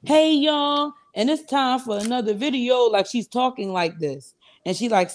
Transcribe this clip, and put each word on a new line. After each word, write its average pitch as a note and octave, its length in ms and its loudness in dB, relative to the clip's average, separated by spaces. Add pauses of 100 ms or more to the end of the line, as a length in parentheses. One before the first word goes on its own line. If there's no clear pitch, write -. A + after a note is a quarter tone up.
Hey, D#4 300 4
y'all, D4 600 0 (200)
and A3 160 0
it's D#4 140 -2
time C4 340 0
for A#3+ 180 -6
another A3 380 -2
video. B3 520 0
Like, G#3 200 2
she's A3+ 220 -6
talking B3 440 -2
like E3+ 280 -2
this. C#3 340 -8 (320)
And F3+ 100 -2
she A#3 120 -4
like F#3+ 260 2